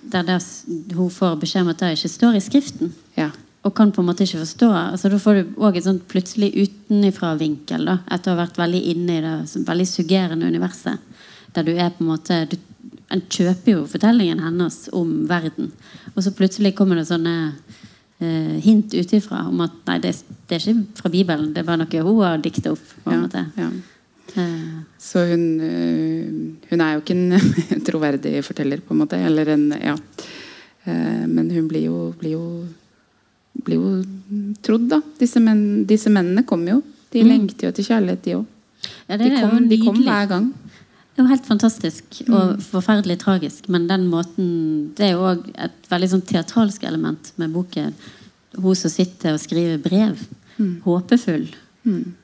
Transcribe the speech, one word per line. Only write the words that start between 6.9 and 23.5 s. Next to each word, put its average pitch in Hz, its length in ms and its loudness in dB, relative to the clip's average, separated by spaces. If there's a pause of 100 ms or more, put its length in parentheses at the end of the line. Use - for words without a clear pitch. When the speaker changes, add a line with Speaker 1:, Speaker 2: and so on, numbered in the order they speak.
Speaker 1:
vinkel, 151 540 -4
da, 185 160 2
etter 180 260 -4
å 175 60 0
ha 175 80 0
vært 175 160 -6
veldig 175 220 0 (100)
inne 175 240 -2
i 156 80 -2
det, 160 80 -4 (160)
så - 160 -6
veldig 180 240 0
suggerende 175 580 0
universet, 180 540 -4 (560)
der 165 80 0
du 165 80 0
er 175 160 2
på 170 160 -4
en 160 80 0
måte, 165 320 -2
du, 151 100 -6 (540)
en 185 180 -2
kjøper 180 460 2
jo 160 160 2
fortellingen 175 560 2
hennes 165 380 -2 (100)
om 160 340 -2
verden. 165 460 -4 (400)
Og 196 100 -2
så 196 80 0
plutselig 190 460 2
kommer 190 180 4
det 160 140 -2
sånne, 170 260 0 (840)
eh, 160 400 -2
hint 214 340 4
utifra 185 500 0
om 175 160 -2
at, - 140 -4 (100)
nei, 180 140 -2
det, 175 160 -2 (320)
det 175 80 -4
er 165 80 -4
ikke 214 400 -2
fra 180 80 -2
Bibelen, 165 400 0
det 156 80 -4
er 165 80 -4
bare 165 160 0
noe 160 240 -2
hun 214 160 4
har 170 160 0
diktet 143 320 -4
opp, - 160 -8 (160)
på - 80 -2
en - 80 2
Speaker 2:
Ja, - 80 -2
Speaker 1:
måte. 185 160 -6 (160)